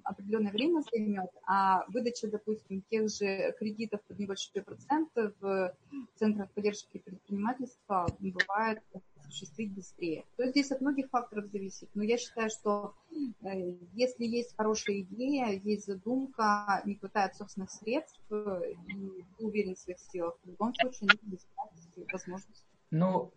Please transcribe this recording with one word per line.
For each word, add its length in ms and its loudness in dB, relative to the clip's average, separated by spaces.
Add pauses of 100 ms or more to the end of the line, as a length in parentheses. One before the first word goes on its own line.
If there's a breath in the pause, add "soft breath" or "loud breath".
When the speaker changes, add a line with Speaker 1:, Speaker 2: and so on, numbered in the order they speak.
Speaker 1:
определенное 480 0
время 360 2
займет, 420 0 (140)
а 440 6
выдача, 400 -2
допустим, 600 -4
тех 200 2
же 500 0
кредитов 480 -2
под 120 -10
небольшой 420 -4
процент 480 0 (320)
в 340 0 (400 loud breath)
центрах 360 2
поддержки 460 -4
предпринимательства 1080 -2 (120)
бывает 600 0 (400)
осуществить 540 -8
быстрее. 500 -6 (140)
То 60 0
есть 120 0
здесь 160 6
от 80 0
многих 300 0
факторов 420 -2
зависит. 440 -8
Но 60 0
я 160 4
считаю, 320 -2
что, 440 -2 (500 loud breath)
э, 300 -4 (200)
если 300 2
есть 320 0
хорошая 460 2
идея, 460 0 (180)
есть 200 2
задумка, 1000 2
не 100 -2
хватает 400 2
собственных 340 -8
средств, 520 -2 (100)
э, 300 -2 (260)
и 380 -8 (120)
ты 80 -4
уверен 300 0
в 40 -12
своих 200 -10
силах, 460 -4
в 20 -16
любом 280 -2
случае 340 2
нужно 260 2
искать 760 -12
возможности. 500 -10 (260)
Speaker 2:
Ну, 480 2